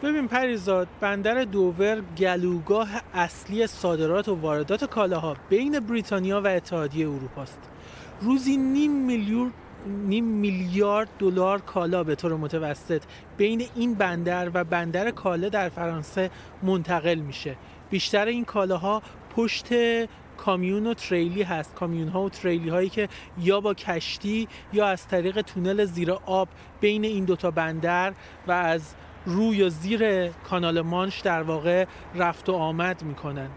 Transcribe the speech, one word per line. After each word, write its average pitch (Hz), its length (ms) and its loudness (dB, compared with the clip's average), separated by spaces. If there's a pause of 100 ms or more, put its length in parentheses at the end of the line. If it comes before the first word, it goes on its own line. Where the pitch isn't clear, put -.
ببین 294 240 0
پریزاد، 208 600 2 (120)
بندر 208 440 2
دوور 196 580 2 (160)
گلوگاه 180 720 2 (240)
اصلی 196 540 0
صادرات 170 600 0
و 202 80 0
واردات 156 500 0
کالاها 170 500 0 (140)
بین 277 300 2
بریتانیا 202 640 0
و 196 60 2
اتحادیهٔ 160 600 0
اروپا 135 320 -8
است. - 280 -14 (520)
روزی 262 360 2
نیم 269 340 4
میلیون، 247 600 2 (320)
نیم 202 400 0
میلیارد 202 840 2 (100)
دلار 190 420 2
کالا 175 420 0
به 156 120 0
طور 165 180 -2
متوسط 156 680 -2 (340)
بین 226 380 2
این 240 200 0
بندر 180 580 0
و 180 100 2
بندر 175 480 0
کاله 185 380 -2
در 196 200 0
فرانسه 170 640 -4 (320)
منتقل 170 520 2
می‌شه. 143 400 -8 (340)
بیشتر 202 360 2
این 233 200 -2
کالاها 190 560 0 (340)
پشت - 320 0 (680)
کامیون 190 500 0
و 233 60 0
تریلی 180 500 0
هست، 170 320 -4
کامیون 165 320 -2
ها 180 140 -2
و 196 80 0
تریلی 170 400 -2
هایی 180 200 2
که 202 200 -2 (280)
یا 185 240 4
با 208 120 0
کشتی 202 760 -4 (260)
یا 208 140 4
از 185 200 0
طریق 190 340 0
تونل 196 440 0
زیر 170 260 2
آب 190 360 2 (320)
بین 208 260 4
این 208 200 2
دوتا 175 260 2
بندر 170 640 2 (340)
و 185 40 2
از 170 440 2 (300)
روی 202 380 4
و 185 60 4
زیر 190 580 2
کانال 170 540 0
مانش 180 380 -2
در 170 220 2
واقع 160 440 2 (300)
رفت 175 340 0
و 185 40 2
آمد 170 500 -2
می‌کنن. 143 540 -8